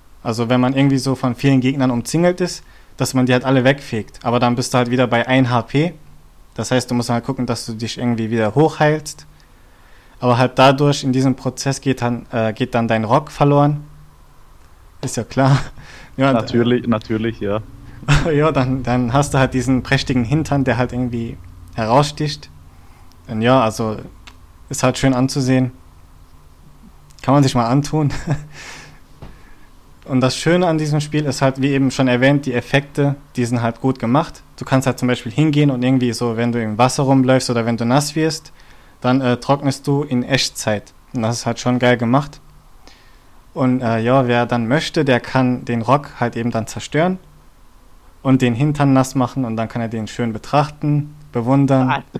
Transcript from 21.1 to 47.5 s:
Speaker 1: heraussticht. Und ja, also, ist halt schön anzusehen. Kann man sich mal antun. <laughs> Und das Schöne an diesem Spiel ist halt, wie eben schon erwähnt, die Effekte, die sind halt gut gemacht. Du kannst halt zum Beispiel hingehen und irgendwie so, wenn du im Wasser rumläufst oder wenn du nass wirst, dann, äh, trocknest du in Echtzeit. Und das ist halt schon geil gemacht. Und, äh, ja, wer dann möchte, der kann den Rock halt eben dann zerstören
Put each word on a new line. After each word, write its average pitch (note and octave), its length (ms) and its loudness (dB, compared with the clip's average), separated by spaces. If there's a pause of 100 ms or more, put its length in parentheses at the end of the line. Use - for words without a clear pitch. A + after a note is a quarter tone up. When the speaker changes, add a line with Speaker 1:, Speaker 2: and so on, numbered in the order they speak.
Speaker 1:
heraussticht. D3 760 -2 (760)
Und A2 160 -4
ja, B2+ 180 4
also, A2 360 -2 (720)
ist - 160 -4
halt B2+ 120 2
schön C3+ 160 2
anzusehen. B2+ 600 0 (1500)
Kann C3 120 2
man D3 80 6
sich C3 140 2
mal A#2 100 2
antun. C#3+ 520 0
<laughs> - 1900 -14
Und C3 160 -2
das B2+ 160 0
Schöne F3+ 320 2
an D#3+ 100 0
diesem D3+ 220 -2
Spiel D3+ 240 -2
ist C3+ 180 -4
halt, C3+ 180 0
wie C#3 120 0
eben C3+ 180 2
schon C3 160 0
erwähnt, C3 400 2
die C3 60 -2
Effekte, C#3 640 -2 (180)
die B2 100 -2
sind A#2 180 -2
halt A#2 180 -4
gut C3 180 0
gemacht. C3 440 -2 (140)
Du - 80 -14
kannst C3 220 0
halt B2 140 0
zum B2 80 0
Beispiel A#2 240 -4
hingehen D3 380 4
und B2 120 -2
irgendwie B2+ 300 2
so, A2+ 240 -2
wenn A#2 160 0
du A#2 100 -2
im G#2+ 160 -4
Wasser C3 260 2
rumläufst C3 460 4
oder A#2 160 0
wenn A#2 100 0
du A#2 100 -4
nass C#3+ 280 0
wirst, D#3 380 -4 (480)
dann, B2+ 200 2
äh, B2 180 0
trocknest C#3+ 480 -2
du C#3+ 180 0
in B2+ 180 -2
Echtzeit. A2+ 720 -4 (220)
Und B2 80 -4
das A#2 160 -2
ist - 80 -12
halt A#2 120 -2
schon B2 200 0
geil B2 180 4
gemacht. B2 440 0 (1120)
Und, B2+ 260 0
äh, A2+ 200 0
ja, B2+ 260 2
wer A#2+ 200 2
dann A#2+ 220 -2
möchte, D#3 360 0
der B2+ 160 2
kann B2+ 440 0
den A#2+ 160 -4
Rock C3 400 -2
halt A#2+ 160 -2
eben A#2 140 -2
dann A2+ 160 -4
zerstören F3 520 -2 (1040)